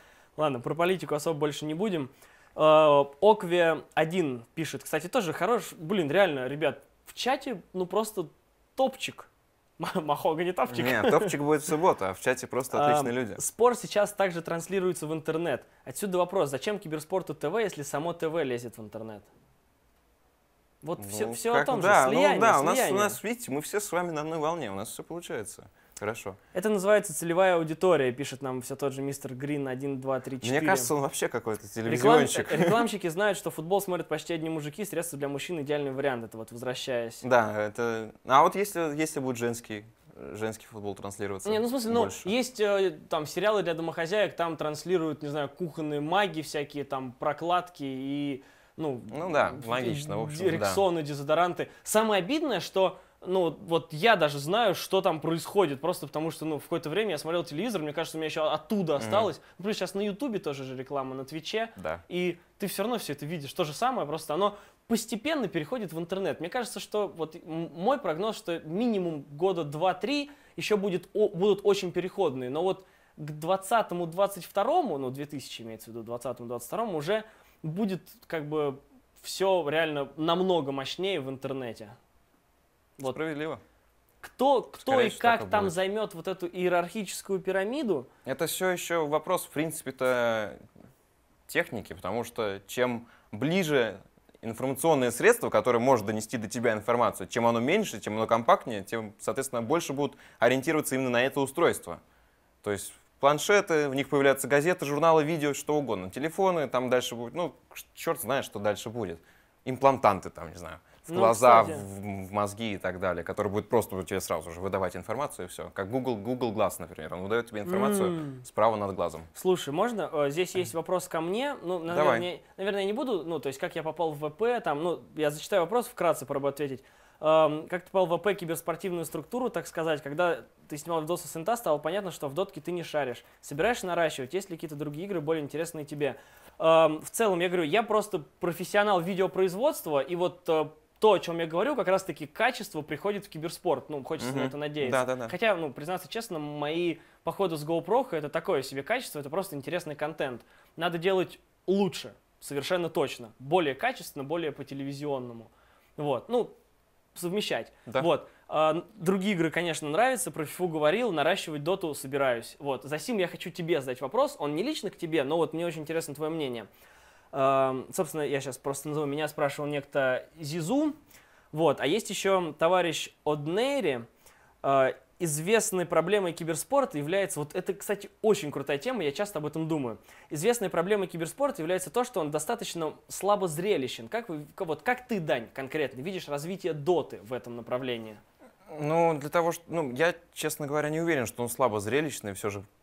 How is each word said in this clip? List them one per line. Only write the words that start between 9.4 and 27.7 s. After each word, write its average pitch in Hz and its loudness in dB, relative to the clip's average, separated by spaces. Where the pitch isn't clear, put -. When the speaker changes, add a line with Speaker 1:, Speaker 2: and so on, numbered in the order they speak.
Speaker 1:
<laughs> - -20
М-, 165 -2
махогани 160 0
топчик. 170 0
Speaker 2:
Не, 117 4
топчик 156 4
будет 147 2
в 147 -8
субботу, 160 2
а 95 0
в - -14
чате 127 0
просто 131 -2
Speaker 1:
А, 147 4
Speaker 2:
отличные 147 4
люди. 120 -2
Speaker 1:
спор 240 2
сейчас 202 0
также 175 0
транслируется 175 -2
в 151 -4
интернет. 160 -2
Отсюда 180 -4
вопрос, 180 2
зачем 185 -4
Киберспорту 156 -4
Т 147 -4
В, 196 -2
если 180 -2
само 156 -4
Т 165 -4
В 165 -2
лезет 120 -4
в 117 -14
интернет? 110 -12
Вот 160 -8
всё, 214 -4
Speaker 2:
Ну, 233 -6
Speaker 1:
всё 233 -2
о - 6
Speaker 2:
как, - 4
Speaker 1:
том 247 0
же, 180 4
Speaker 2:
да, 170 10
Speaker 1:
слияние, 269 6
Speaker 2:
ну 196 2
да, 202 8
у 139 6
нас, 170 4
у - 2
Speaker 1:
слияние. 196 4
Speaker 2:
нас, 208 0
видите, 220 -6
мы 143 0
все 196 -4
с - -4
вами 175 0
на 151 -2
одной 160 -4
волне, 151 -2
у 98 -6
нас 101 -6
всё - -12
получается. 160 -10
Хорошо. 110 -4
Speaker 1:
Это 185 0
называется 202 4
целевая 175 4
аудитория, 160 4